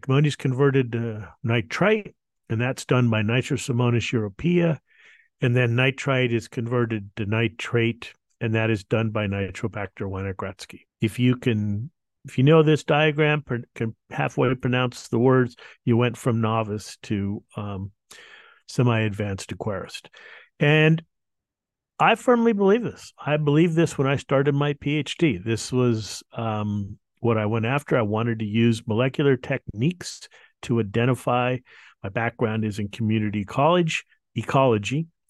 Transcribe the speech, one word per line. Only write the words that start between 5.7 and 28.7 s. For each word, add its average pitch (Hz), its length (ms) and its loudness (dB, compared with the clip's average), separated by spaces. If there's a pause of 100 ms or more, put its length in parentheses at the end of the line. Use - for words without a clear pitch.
nitrite 131 580 0
is 113 160 -2
converted 113 680 -4
to 107 100 -6
nitrate, 113 880 -2 (280)
and 113 140 -2
that 110 140 2
is 110 140 0
done 113 280 0
by 107 160 -2
Nitrobacter 98 840 -6
winogradsky. 95 720 -10 (180)
If 113 200 -2
you 123 180 4
can, 107 520 -2 (360)
if - 120 -12
you 131 60 4
know 156 200 8
this 151 200 2
diagram, 151 600 2
pr-, 123 320 -6
can 113 200 -6 (140)
halfway 135 460 -2
pronounce 127 520 -2
the 117 120 0
words, 127 360 4 (300)
you 120 100 4
went 120 220 2
from 117 240 0
novice 110 600 -2
to, 101 380 -4 (140)
um, 98 360 -8 (760)
semi-advanced 107 880 -2
aquarist. - 520 -10 (520)
And 156 420 4 (960)
I 190 180 4
firmly 233 360 2
believe 202 320 2
this. - 340 -10
I 151 200 -2
believe 151 360 4
this 160 240 2
when 135 100 0
I 139 100 2
started 139 360 2
my 143 200 0
P 143 240 -4
H - 180 -6
D. 135 220 2
This 110 340 -4
was, 120 520 0 (100)
um, 107 640 -4 (200)
what 113 180 2
I 107 80 0
went 110 200 -2
after. 139 320 0
I 120 40 2
wanted 110 380 -2
to 113 60 -4
use 113 400 2